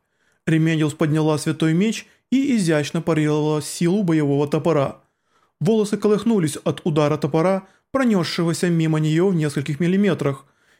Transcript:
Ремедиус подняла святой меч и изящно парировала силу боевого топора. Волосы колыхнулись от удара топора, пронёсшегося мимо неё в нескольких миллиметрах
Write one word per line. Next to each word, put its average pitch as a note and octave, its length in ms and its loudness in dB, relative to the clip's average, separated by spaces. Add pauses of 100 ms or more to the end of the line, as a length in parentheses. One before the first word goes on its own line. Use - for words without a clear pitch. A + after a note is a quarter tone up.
(480)
Ремедиус D#3+ 460 0
подняла D#3 440 0
святой D#3+ 360 -2
меч G#3+ 340 -2 (240)
и C4+ 260 2
изящно D#3+ 440 0
парировала D3+ 600 0
силу F3+ 420 -2
боевого D3 440 2
топора. D3 540 0 (580)
Волосы G#3 380 0
колыхнулись G3+ 680 0
от D3+ 200 -4
удара D3+ 340 0
топора, E3 500 -2 (240)
пронёсшегося F3+ 800 0
мимо D#3+ 300 0
неё D#3 300 2
в F#3+ 60 0
нескольких D3 440 -2
миллиметрах E3+ 640 0 (340)